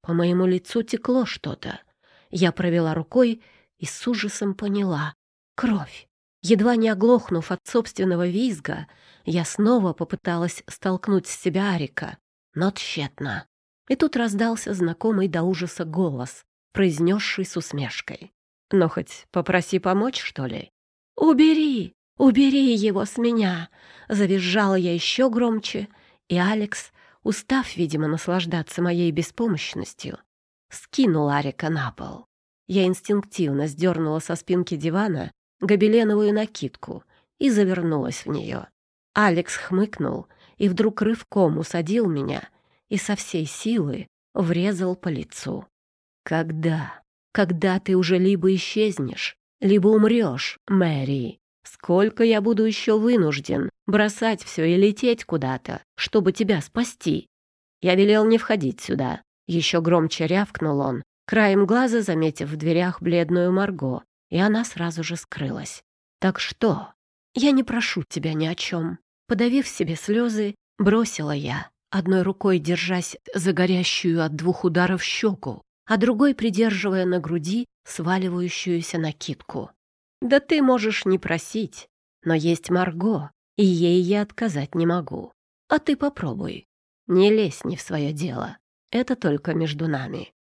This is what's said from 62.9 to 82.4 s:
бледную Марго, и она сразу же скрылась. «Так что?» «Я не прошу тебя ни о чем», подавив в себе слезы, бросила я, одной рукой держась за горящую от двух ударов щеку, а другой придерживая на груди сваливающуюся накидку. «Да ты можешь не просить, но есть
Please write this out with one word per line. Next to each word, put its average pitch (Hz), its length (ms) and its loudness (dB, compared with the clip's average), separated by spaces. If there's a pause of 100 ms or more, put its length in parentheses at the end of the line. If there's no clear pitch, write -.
бледную 175 500 2
Марго, 185 520 -2 (260)
и - 80 -2
она 214 280 4
сразу 165 380 -6
же 165 120 -6
скрылась. - 680 -10 (360)
«Так 190 200 0
что?» - 500 -2 (440)
«Я 277 180 4
не 262 120 4
прошу 226 440 -4
тебя 160 260 -4
ни 156 120 -2
о 160 100 -4
чем», 170 440 -6 (280)
подавив 240 380 0
в - 40 -10
себе 165 260 -4
слезы, 214 600 -2 (220)
бросила 208 540 2
я, 143 380 -6 (200)
одной 190 320 2
рукой 190 380 2
держась 175 580 -2 (160)
за 185 200 0
горящую 180 680 2
от 156 120 -2
двух 170 280 -2
ударов 180 400 2
щеку, - 580 -4 (240)
а 196 120 0
другой 247 360 4
придерживая 196 720 0
на 180 140 2
груди 175 460 -4 (200)
сваливающуюся 175 1120 -2
накидку. - 720 -8 (500)
«Да 262 180 4
ты 294 220 0
можешь 233 440 2
не 185 140 2
просить, - 680 -6 (360)
но 165 100 0
есть 165 360 0